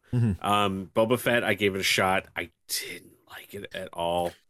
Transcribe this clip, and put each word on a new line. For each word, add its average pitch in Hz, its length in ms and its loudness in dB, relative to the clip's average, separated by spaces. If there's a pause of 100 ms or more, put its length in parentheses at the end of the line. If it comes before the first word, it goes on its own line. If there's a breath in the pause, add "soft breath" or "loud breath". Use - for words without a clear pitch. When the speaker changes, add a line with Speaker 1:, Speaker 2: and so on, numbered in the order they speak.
(140 loud breath)
Speaker 1:
Mm-hmm. 117 320 2
Speaker 2:
Um, 98 480 0
Boba 113 240 4
Fett, 120 280 2
I 107 80 2
gave 98 220 2
it 98 40 -2
a 95 40 -4
shot. 95 420 2 (100)
I 87 140 -6 (180)
didn't - 460 -8 (180)
like - 220 -18
it - 200 -12
at 92 200 -8
all. 87 400 0 (160)